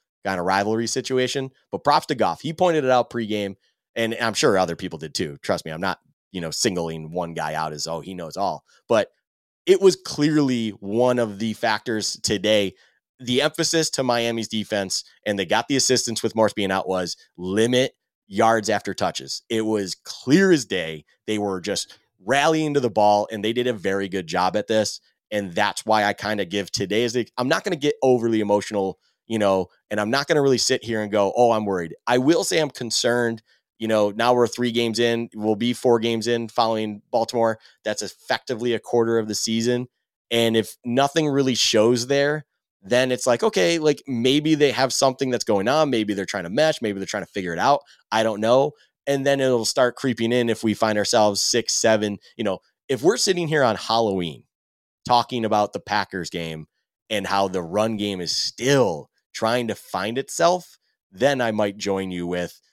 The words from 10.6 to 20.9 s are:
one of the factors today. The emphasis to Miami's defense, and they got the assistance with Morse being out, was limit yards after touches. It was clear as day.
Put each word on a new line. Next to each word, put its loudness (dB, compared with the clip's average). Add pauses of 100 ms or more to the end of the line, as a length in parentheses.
one 0
of -2
the -2
factors -2
today. 0 (460)
The 0
emphasis 0
to -2
Miami's 0
defense, -4 (220)
and 0
they -2
got 0
the 0
assistance 0
with -4
Morse 4
being -4
out, -2
was -4 (200)
limit 0 (300)
yards 2
after -4
touches. -6
It 0
was -2
clear 2
as 4
day. -6 (220)